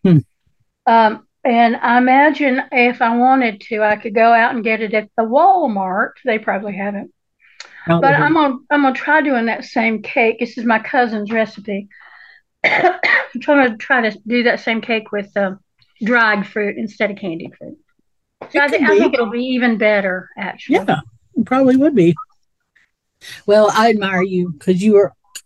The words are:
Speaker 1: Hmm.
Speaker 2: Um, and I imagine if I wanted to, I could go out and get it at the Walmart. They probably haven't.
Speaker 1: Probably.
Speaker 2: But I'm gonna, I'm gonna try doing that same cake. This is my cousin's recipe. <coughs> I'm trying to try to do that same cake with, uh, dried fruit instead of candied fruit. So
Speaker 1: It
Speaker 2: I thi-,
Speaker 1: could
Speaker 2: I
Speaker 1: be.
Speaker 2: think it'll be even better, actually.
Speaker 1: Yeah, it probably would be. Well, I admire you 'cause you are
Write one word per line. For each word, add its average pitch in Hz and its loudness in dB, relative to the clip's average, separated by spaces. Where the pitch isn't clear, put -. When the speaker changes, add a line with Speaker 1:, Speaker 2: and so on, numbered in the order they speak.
Speaker 1:
Hmm. 175 6
Speaker 2:
Um, 226 2
and 233 2
I 240 0
imagine 269 2
if 247 0
I 233 0
wanted 240 2
to, 214 -4
I 208 2
could 208 -10
go 226 4
out 233 2
and 226 -6
get 220 -2
it 214 -6
at 214 -4
the 226 0
Walmart. 233 0
They 226 -2
probably 202 -6
haven't. 202 -10
Speaker 1:
Probably. 170 2
Speaker 2:
But 285 2
I'm 302 2
gonna, 294 0
I'm 294 2
gonna 262 0
try 302 0
doing 262 -2
that - -6
same 226 -4
cake. 226 0
This 233 -8
is 233 -10
my 226 2
cousin's 226 -4
recipe. 208 -6
<coughs> - -14
I'm - -2
trying 269 2
to 220 -12
try 233 -2
to 208 -8
do 240 0
that 233 0
same 226 -4
cake 220 -6
with, 202 -8
uh, 190 -2
dried 214 0
fruit 208 -6
instead 220 -6
of 202 -12
candied 170 -10
fruit. - -20
So 294 -2
Speaker 1:
It - 2
Speaker 2:
I 285 0
thi-, 277 -2
Speaker 1:
could 285 2
Speaker 2:
I - 2
Speaker 1:
be. 403 4
Speaker 2:
think 302 2
it'll 233 -2
be 240 -4
even 247 0
better, 196 -2
actually. 208 -6
Speaker 1:
Yeah, - -2
it 247 -2
probably 262 2
would 285 2
be. 175 4
Well, 208 4
I 220 2
admire 190 0
you 180 -4
'cause 185 0
you 214 4
are 196 2